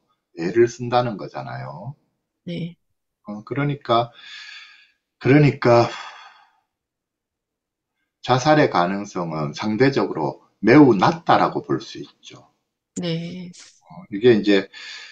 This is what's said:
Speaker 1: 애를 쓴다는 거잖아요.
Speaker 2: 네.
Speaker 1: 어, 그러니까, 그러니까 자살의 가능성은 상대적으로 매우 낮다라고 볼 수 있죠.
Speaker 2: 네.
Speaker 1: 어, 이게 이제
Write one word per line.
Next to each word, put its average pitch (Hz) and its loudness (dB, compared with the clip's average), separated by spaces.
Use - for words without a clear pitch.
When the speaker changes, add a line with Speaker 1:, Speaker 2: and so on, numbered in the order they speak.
Speaker 1:
애를 113 0
쓴다는 120 -4
거잖아요. 69 -14
Speaker 2:
네. 170 -12
Speaker 1:
어, 104 -14
그러니까, 123 -4
그러니까 123 4
자살의 139 2
가능성은 87 -4
상대적으로 107 -2
매우 127 6
낮다라고 107 0
볼 - -6
수 - -18
있죠. - -20
Speaker 2:
네. 175 -8
Speaker 1:
어, 87 -20
이게 113 4
이제 101 2